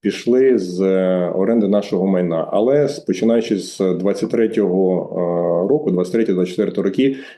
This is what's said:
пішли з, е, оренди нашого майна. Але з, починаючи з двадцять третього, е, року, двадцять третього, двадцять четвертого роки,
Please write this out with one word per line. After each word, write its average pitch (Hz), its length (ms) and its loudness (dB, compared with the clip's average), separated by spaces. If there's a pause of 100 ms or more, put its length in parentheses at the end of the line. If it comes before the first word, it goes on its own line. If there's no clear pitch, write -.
пішли 123 580 2
з, 90 220 -6
е, 92 540 0
оренди 104 340 0
нашого 101 380 0
майна. 87 460 0
Але 127 360 2
з, - 100 -8
починаючи 113 600 0
з - 200 -10
двадцять 92 520 -2
третього, 95 840 0
е, 87 560 -2
року, 147 220 0
двадцять 90 220 -2
третього, 113 220 2
двадцять 90 220 0
четвертого 98 280 0
роки, 131 320 2 (220)